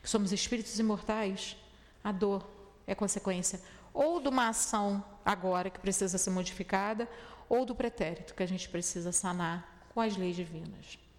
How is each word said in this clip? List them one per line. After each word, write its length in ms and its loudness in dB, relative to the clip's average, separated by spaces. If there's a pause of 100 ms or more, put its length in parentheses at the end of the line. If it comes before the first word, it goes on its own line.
que 60 -8
somos 240 4
espíritos 460 -2
imortais, 760 0 (480)
a 80 0
dor 340 2 (400)
é 80 -2
consequência 640 0 (320)
ou 280 4
de 80 2
uma 200 4
ação 540 2 (220)
agora 460 2
que 100 -14
precisa 380 2
ser 120 2
modificada, 800 0 (400)
ou 160 4
do 100 -4
pretérito 600 -2
que 80 -2
a 40 2
gente 220 -4
precisa 420 -2
sanar 840 -2
com 80 0
as 160 2
leis 200 0
divinas. 600 -8 (200)